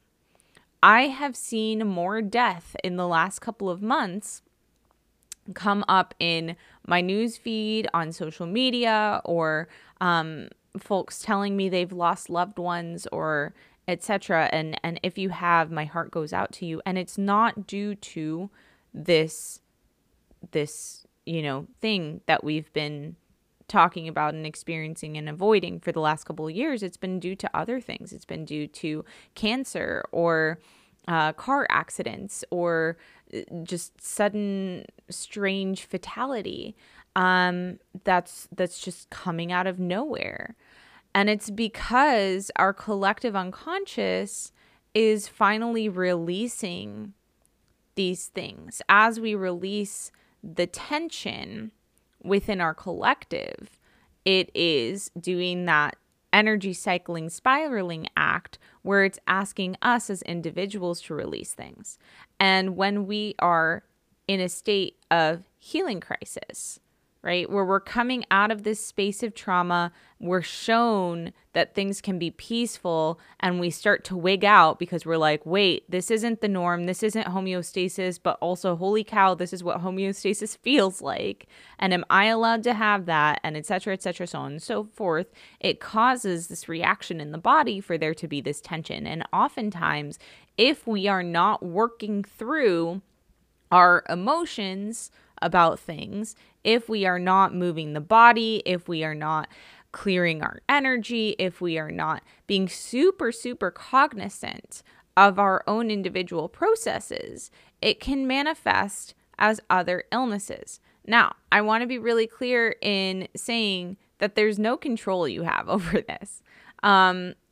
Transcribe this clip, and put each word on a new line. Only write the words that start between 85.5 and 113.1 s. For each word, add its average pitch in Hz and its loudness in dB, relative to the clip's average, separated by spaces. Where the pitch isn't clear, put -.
It - -2
causes 220 0
this - -12
reaction 165 -2
in 147 -10
the 160 -8
body 233 2
for 175 -4
there 156 0
to 160 -10
be 143 -4
this 147 -6
tension. - -8
And 160 -6
oftentimes, 170 0
if 262 4
we 202 0
are 190 2
not 175 2
working 208 -2
through 196 0
our 175 10
emotions 208 -4
about 170 4
things, 196 -10
if 226 2
we 208 0
are 180 2
not 185 4
moving 160 -2
the 151 -4
body, 226 8
if 180 -2
we 160 -2
are 156 -4
not 151 -2
clearing 175 0
our - -6
energy, 240 0
if 185 -4
we 170 -4
are 156 -8
not 160 -4
being 190 0
super, 302 0
super - -6
cognizant - -2
of 196 8
our 196 4
own 220 0
individual 185 -4
processes, - -2
it - 2
can 269 -2
manifest 262 -2
as 214 4
other 180 2
illnesses. 220 -4
Now, 220 4
I 208 4
want 214 2
to 247 -4
be 254 -4
really 226 2
clear 240 0
in 190 -2